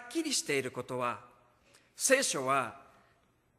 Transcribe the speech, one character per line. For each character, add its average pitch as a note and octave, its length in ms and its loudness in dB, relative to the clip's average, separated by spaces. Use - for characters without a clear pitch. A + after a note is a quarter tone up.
き E4 120 -2
り D#4 100 -4
し - 100 0
て C#3 180 2
い - 20 0
る B2 80 -4
こ B2 140 -8
と C3 120 -6
は、 A#2+ 220 -2
聖 - 260 4
書 C#3 240 -2
は C3 300 2